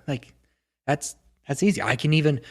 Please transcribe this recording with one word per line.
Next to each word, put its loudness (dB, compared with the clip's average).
Like, -6
that's, -4
that's -4
easy. 2
I 0
can 0
even, 2